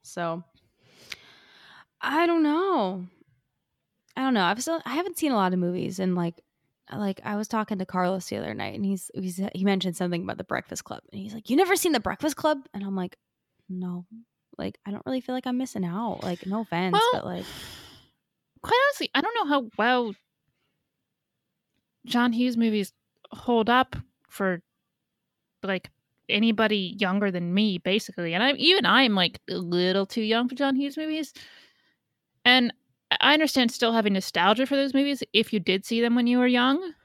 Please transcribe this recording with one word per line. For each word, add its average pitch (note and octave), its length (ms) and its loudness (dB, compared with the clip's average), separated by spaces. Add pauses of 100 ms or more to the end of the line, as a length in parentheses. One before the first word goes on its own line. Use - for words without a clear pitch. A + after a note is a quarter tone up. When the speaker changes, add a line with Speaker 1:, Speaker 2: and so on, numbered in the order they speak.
Speaker 1:
So, E3+ 400 -8 (1600)
I D#4 240 2
don't E4+ 180 4
know. D4 640 2 (1120)
I B3+ 40 -2
don't C4 120 2
know. G3 100 4
I've G3+ 180 2
still, D#4+ 240 -2
I B3 100 -6
haven't F4+ 220 -4
seen D4 140 0
a A#3 40 2
lot F#3 180 2
of F#3 60 2
movies, F3+ 400 -2
and, F#3 160 0
like, E3+ 260 -2 (520)
like, G3 300 -4
I G#3 140 -4
was G#3+ 100 -6
talking G#3+ 320 -2
to F#3 60 -4
Carlos F3+ 420 -2
the G#2 100 -6
other - 160 -6
night, G2+ 220 -6
and G#3 80 -4
he's, G3 300 -4
he's, F#3 260 -6 (140)
he F#3 100 -4
mentioned F#3+ 320 0
something F3 280 -2
about - 140 -6
The - 60 -10
Breakfast - 400 -6
Club, - 280 -14
and G3+ 100 -10
he's G3+ 120 -12
like, A3+ 160 -14
"You B3 60 2
never F#4 220 4
seen D#4+ 160 2
The A#3 80 2
Breakfast C#4+ 340 -4
Club?" D4+ 380 -2
And G3 100 -8
I'm G3 120 -6
like, F#3 220 -4 (520)
"No." F3+ 360 -6 (520)
Like, - 280 -8
I G3+ 60 -8
don't - 140 -10
really C4 160 -2
feel B3+ 120 -6
like B3+ 140 -4
I'm B3 100 -2
missing A#3 280 -4
out. F#3+ 380 -4
Like, F3 220 -6
no G3+ 160 -2
offense, F3+ 320 -2
Speaker 2:
Well, A4 200 4
Speaker 1:
but, - 120 -2
like, F3+ 200 -6 (1160)
Speaker 2:
quite A#4 260 2
honestly, C#5 280 -4
I C#4 60 2
don't G#4+ 140 -4
know G4+ 120 -2
how C4+ 300 0
well A#3 360 2 (1900)
John A#3+ 280 2
Hughes A#3+ 240 0
movies G#3+ 340 0 (400)
hold A#3 380 0
up B3+ 260 2 (320)
for, F#3 340 -4 (1000)
like, F#3 260 -4 (380)
anybody G#3 720 2
younger G3+ 320 0
than F3 220 -4
me, G3+ 240 2
basically. F3+ 560 -2
And F#3+ 100 0
I'm, C4+ 140 2
even F4 280 4
I'm, A3+ 300 6
like, F3+ 240 0 (100)
a F#3 40 -6
little F3+ 520 0
too A3+ 160 -4
young A3+ 280 0
for B3+ 60 -8
John C#4 200 0
Hughes C#4 220 -2
movies. D#4 360 -4 (1120)
And B3 300 6 (460)
I C4+ 140 6
understand C4+ 380 2
still A3+ 220 0
having G#3+ 200 2
nostalgia G3 520 2
for C#4 100 -2
those C4+ 180 0
movies C#4 300 0 (100)
if A3 200 2
you G#3+ 60 2
did F#3 260 0
see A#3 160 -2
them A#3 140 2
when A#3+ 120 2
you B3 120 4
were B3 80 4
young. C4+ 460 2 (120)